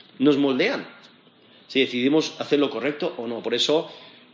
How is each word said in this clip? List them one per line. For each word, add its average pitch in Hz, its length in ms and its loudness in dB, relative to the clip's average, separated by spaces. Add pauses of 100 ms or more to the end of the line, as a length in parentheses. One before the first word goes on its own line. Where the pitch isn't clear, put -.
(200)
nos 139 160 6
moldean, 139 500 0 (800)
si - 140 0
decidimos 131 580 2
hacer - 220 0
lo - 100 2
correcto 139 460 -4
o 117 100 -8
no. 113 160 -6
Por 113 100 -4
eso, 151 400 0 (420)